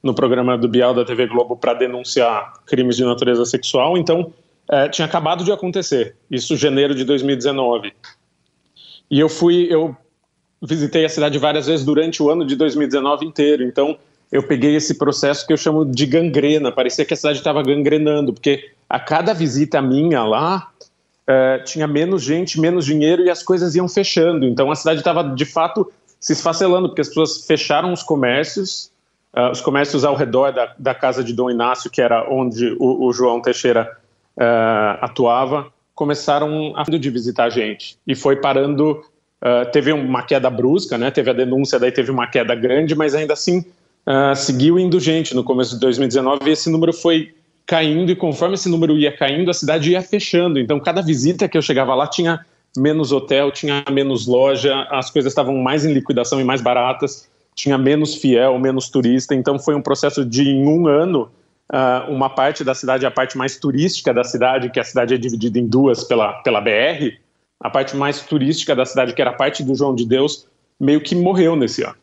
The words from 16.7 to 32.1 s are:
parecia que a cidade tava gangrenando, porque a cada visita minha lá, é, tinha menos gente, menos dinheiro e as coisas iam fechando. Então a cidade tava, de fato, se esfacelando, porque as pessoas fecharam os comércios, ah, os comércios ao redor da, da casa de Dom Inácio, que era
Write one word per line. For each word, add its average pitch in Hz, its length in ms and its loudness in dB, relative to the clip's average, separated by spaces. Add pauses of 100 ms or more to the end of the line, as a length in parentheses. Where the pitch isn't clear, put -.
parecia 131 340 -2
que - 80 -4
a 147 40 -4
cidade 147 260 -2
tava 151 180 0
gangrenando, 147 720 2
porque - 380 -2 (180)
a 127 100 -2
cada 170 320 0
visita 156 480 0
minha 135 440 2
lá, 151 480 -2 (560)
é, 131 320 2
tinha 156 260 -6
menos 156 380 0
gente, 160 360 -2
menos 170 240 2
dinheiro 156 400 2
e 180 60 4
as 170 140 -4
coisas 175 320 0
iam 180 120 2
fechando. 165 600 0
Então 135 240 0
a 151 40 -2
cidade 160 280 -2
tava, 170 200 0
de 139 220 -2
fato, 175 460 -2 (280)
se - 140 -2
esfacelando, 180 540 2
porque - 140 -4
as 143 80 -2
pessoas - 360 -2
fecharam 160 480 0
os 170 80 -8
comércios, 147 880 -2 (440)
ah, 123 180 0
os 127 100 -8
comércios 143 420 0
ao 143 120 2
redor 135 360 0
da, 123 280 -4
da 131 160 -2
casa 127 280 -2
de 117 80 -6
Dom 123 200 -2
Inácio, 120 400 -2
que - 100 -2
era 117 260 2